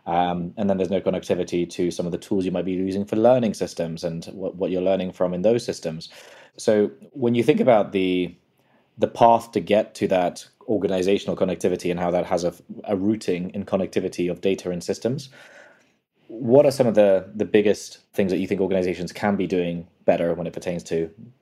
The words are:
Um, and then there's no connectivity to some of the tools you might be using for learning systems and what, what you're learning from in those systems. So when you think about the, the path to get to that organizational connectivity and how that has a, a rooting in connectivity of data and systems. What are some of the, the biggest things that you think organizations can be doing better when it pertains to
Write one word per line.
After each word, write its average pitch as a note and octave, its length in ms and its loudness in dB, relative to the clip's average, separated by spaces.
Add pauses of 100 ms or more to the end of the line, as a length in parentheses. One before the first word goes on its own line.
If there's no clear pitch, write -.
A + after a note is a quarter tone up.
Um, F2 520 -2
and G2+ 120 0
then G2 60 2
there's F#2 160 -2
no F#2 80 0
connectivity F2 680 -2
to F2+ 220 -2
some F2 140 -6
of E2+ 60 -6
the F2 60 -6
tools G2 260 -4
you F2+ 80 -2
might F2 140 -4
be F#2 80 -4
using F#2+ 320 -4
for A2 100 -4
learning A#2 380 4
systems E2 500 -6
and E2 220 -6
what, F#2 300 -10
what F2 140 -2
you're F2+ 120 -2
learning F#2 320 0
from F2+ 200 -2
in F2+ 100 -4
those A#2 220 2
systems. E2+ 440 -8 (480)
So G#2 340 2 (220)
when A#2+ 220 0
you A#2+ 60 2
think A#2+ 200 4
about A2 320 4
the, F2+ 420 0 (640)
the A2 100 0
path A#2 460 4
to G2 80 0
get G2+ 340 0
to G2 140 -4
that F2+ 360 0 (220)
organizational F#2+ 680 0
connectivity F2+ 560 -2
and F2 80 -2
how F2 120 -2
that F2 140 0
has F2 180 -2
a, F2 100 -2 (320)
a G#2+ 100 -2
rooting F#2 560 -2
in G2 140 -8
connectivity F#2 640 -2
of E2+ 120 -6
data F#2+ 300 -2
and F2 120 -6
systems. - 460 -4 (1000)
What A#2+ 380 4
are C3+ 60 4
some B2+ 160 2
of G2+ 80 2
the, G2 400 6
the G#2 100 -2
biggest G3+ 540 2 (140)
things F#3+ 180 0
that E2+ 80 0
you F#2+ 80 -2
think G2 140 -2
organizations F2+ 500 -2
can G#2 240 -2
be F#2+ 100 -2
doing E2+ 420 -4 (180)
better E2+ 280 2
when E2 140 -6
it E2 60 -10
pertains F2 320 -8
to E2 240 -2 (320)